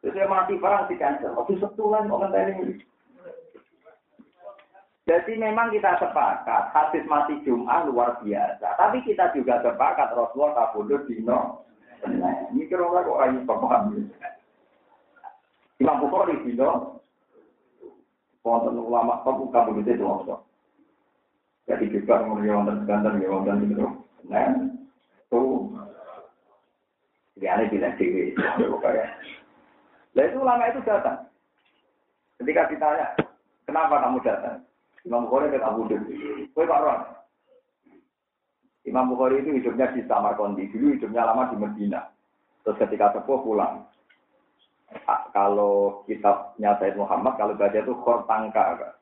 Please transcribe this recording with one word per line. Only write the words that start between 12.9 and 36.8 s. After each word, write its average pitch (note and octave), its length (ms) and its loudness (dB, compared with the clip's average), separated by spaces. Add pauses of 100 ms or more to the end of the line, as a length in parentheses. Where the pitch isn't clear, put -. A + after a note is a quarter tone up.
kok - 140 0
ayo B2+ 240 4
paham. - 640 0 (1700)
Imam D3 240 4
Bukhari E3+ 400 0
dino, - 560 -2 (1400)
wonten A#2 320 0
ulama A#2 480 0
kamu C3+ 240 -2
kabudute A2+ 480 2
Selasa. - 400 -4 (1300)
Jadi G#2 260 -2
juga A#2 300 2
kemudian G#2 420 0
wonten G2+ 220 -2
sekanten, G#2 360 0
ya, F#2 80 0
wonten G2+ 380 0
itu. - 180 0 (460)
Nah, - 160 2 (800)
tuh. C3 480 0 (1600)
Jadi G2 160 -8
aneh G#2+ 160 2
bilang G#2 320 0
dewi. F#2 320 0 (1800)
Lah C3+ 120 4
itu F#3 160 0
ulama A#3+ 320 2
itu C4+ 160 -4
datang. - 400 0 (1120)
Ketika D3+ 320 2
ditanya, D3+ 340 0 (600)
"Kenapa D#3 400 2
kamu B2+ 160 -2
datang?" - 400 -4 (380)
Imam A#2+ 260 -2
Bukhari C#3 240 2
dan B2 140 0
Abu A2 240 -2
Dhabi. G#2+ 260 -2 (380)
"Kowe D#3+ 120 2
kok D#3+ 180 2